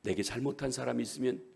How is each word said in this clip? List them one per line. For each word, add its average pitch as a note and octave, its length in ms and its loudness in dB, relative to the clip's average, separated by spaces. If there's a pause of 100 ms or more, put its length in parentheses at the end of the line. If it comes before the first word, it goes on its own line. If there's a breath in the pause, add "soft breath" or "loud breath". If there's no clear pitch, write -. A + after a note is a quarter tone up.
"내게 G2+ 200 0
잘못한 C3+ 480 0
사람이 B2 320 0
있으면 B2+ 380 0 (140)